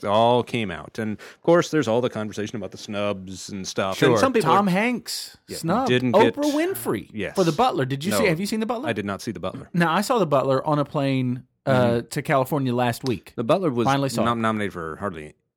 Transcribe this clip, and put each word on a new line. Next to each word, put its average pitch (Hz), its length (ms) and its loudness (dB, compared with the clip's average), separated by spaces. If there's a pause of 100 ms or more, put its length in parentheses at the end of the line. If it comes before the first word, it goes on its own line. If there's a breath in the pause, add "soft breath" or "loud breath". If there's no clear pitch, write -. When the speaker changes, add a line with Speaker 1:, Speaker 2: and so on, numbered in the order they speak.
Speaker 1:
it - 20 -8
all 113 380 4
came 113 260 -4
out. 78 300 -10
And, 107 180 -4
of - 240 -20
course, 170 300 4
there's 151 160 2
all 113 140 2
the 120 100 -2
conversation 107 460 -6
about 95 140 -10
the 110 60 -14
snubs 101 720 -6
and 95 180 -8
stuff. 95 260 -2
And - 180 4
Speaker 2:
Sure. - 80 4
Speaker 1:
some 262 120 4
people 160 200 2
Speaker 2:
Tom 202 160 4
Speaker 1:
are 180 40 2
Speaker 2:
Hanks, 220 680 -4 (100)
Speaker 1:
Yes, 180 140 -10
Speaker 2:
snubbed. 214 280 0
Speaker 1:
didn't 123 220 2
get 226 240 6
Speaker 2:
Oprah 294 180 0
Winfrey 294 580 -4
Speaker 1:
Yes. 110 220 -6
Speaker 2:
for 196 100 2
The 165 100 4
Butler. 170 320 2
Did 139 200 -4
you 196 60 -2
see, 208 120 2
Speaker 1:
No, 208 60 4
Speaker 2:
have 160 100 0
you 202 60 -4
seen 220 140 -4
The 220 80 -4
Butler? 240 220 -4
Speaker 1:
I - 40 -2
did 101 120 -4
not 98 180 -6
see 117 80 -6
The 90 80 -10
Butler. 92 340 -8
Speaker 2:
Now, 170 180 2
I 175 100 2
saw 240 180 2
The 175 80 2
Butler 135 400 2
on 151 100 2
a 143 80 0
plane, 131 580 -2 (220)
uh, 139 80 2
Speaker 1:
Mm-hmm. 120 360 2
Speaker 2:
to 147 120 -6
California 135 540 0
last 123 280 -2
week. 120 320 -6
Speaker 1:
The 123 80 -4
Butler 160 280 2
was 120 140 0
Speaker 2:
Finally 139 240 2
saw 120 120 0
it. 113 40 2
Speaker 1:
nom-, 117 160 0
nominated 107 320 0
for 80 240 -8
hardly 85 360 -8 (240)